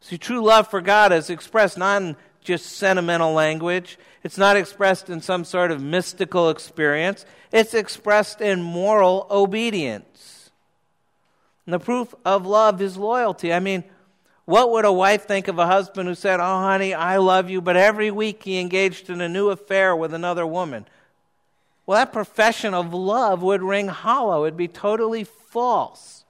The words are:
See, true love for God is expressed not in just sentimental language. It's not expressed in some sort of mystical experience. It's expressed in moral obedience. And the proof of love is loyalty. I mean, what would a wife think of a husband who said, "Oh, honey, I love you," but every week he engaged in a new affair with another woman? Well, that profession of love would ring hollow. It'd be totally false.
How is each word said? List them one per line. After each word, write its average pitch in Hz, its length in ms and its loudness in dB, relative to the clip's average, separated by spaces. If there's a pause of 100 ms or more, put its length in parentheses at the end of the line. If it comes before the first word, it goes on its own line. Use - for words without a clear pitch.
See, - 180 -14
true 240 240 -6
love 220 260 6
for 190 140 -4
God 202 300 6
is 160 180 0
expressed 180 480 -2
not 196 240 0
in 165 140 -8 (260)
just 180 240 -4
sentimental 175 680 0
language. 160 640 -2 (260)
It's - 120 -12
not 202 200 4
expressed 190 520 -2
in 170 120 -8
some 180 240 -4
sort 180 260 0
of 147 100 -6
mystical 170 720 -2
experience. 156 720 -4 (280)
It's 220 200 2
expressed 208 680 0
in 196 220 0
moral 185 680 2
obedience. 196 1200 -4 (1160)
And 170 60 -6
the 180 60 -2
proof 240 360 -4 (100)
of 190 200 0
love 208 380 2
is 190 140 -6
loyalty. 208 560 -2
I 175 80 0
mean, 190 240 -4 (600)
what 233 280 4
would 220 120 2
a 202 80 4
wife 196 340 2
think 196 200 -4
of 175 120 -6
a 170 80 2
husband 190 420 0
who 175 80 -6
said, 185 240 0
"Oh, 185 200 -2
honey, 190 340 0
I 175 240 0
love 185 300 4
you," 185 120 -4
but 180 160 0
every 214 340 4
week 214 320 -6
he 190 160 -6
engaged 185 500 -2
in 175 120 -8
a 175 80 -4
new 196 220 0
affair 190 440 0
with 160 180 -4
another 170 340 -4
woman? 160 400 -8 (1000)
Well, 196 120 2
that 254 140 0
profession 220 600 -2
of 175 180 -4
love 190 500 0
would 190 200 0
ring 196 260 -2
hollow. 202 560 0
It'd 160 120 -4
be 175 120 -6
totally 220 560 -4
false. - 1040 -6